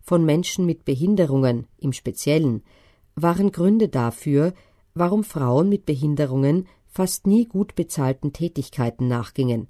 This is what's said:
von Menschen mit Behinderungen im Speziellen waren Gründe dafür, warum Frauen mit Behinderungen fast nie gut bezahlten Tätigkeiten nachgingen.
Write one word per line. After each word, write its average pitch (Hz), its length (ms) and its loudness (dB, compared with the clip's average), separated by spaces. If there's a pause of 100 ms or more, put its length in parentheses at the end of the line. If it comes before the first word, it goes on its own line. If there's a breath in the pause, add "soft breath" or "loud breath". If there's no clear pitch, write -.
von 170 240 2
Menschen 170 400 0
mit 165 180 -2
Behinderungen 135 840 0 (100)
im 139 160 -4
Speziellen 143 680 -2 (520 soft breath)
waren 170 360 2
Gründe 202 360 2
dafür, 143 640 0 (400 soft breath)
warum 180 300 0
Frauen 143 460 0
mit 202 160 -2
Behinderungen 147 840 0 (200 soft breath)
fast - 400 -4
nie 226 180 4
gut 208 300 -4
bezahlten 143 580 -4
Tätigkeiten 131 760 -4
nachgingen. 120 640 -4